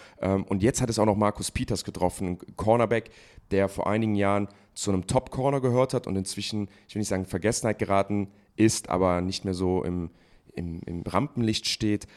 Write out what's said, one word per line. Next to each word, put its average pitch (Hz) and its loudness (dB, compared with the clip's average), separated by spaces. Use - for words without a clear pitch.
Ähm, 95 2
und 95 -2
jetzt 127 2
hat 117 -2
es 113 -2
auch 107 4
noch 104 4
Marcus 104 0
Peters 123 -4
getroffen, 90 -2
ein - -8
Cornerback, 110 2
der 98 4
vor - -4
einigen 107 0
Jahren 101 2
zu - -4
einem 92 2
Top-Corner 131 0
gehört 127 2
hat 123 -2
und 95 -2
inzwischen, 101 -4
ich - -20
will 104 -2
nicht 104 -2
sagen, 95 -2
in 92 -8
Vergessenheit 104 0
geraten 98 0
ist, 110 4
aber 90 2
nicht 92 -4
mehr 95 -2
so 92 0
im, 87 -4
im, 85 -6
im 85 -6
Rampenlicht 110 0
steht. 104 -2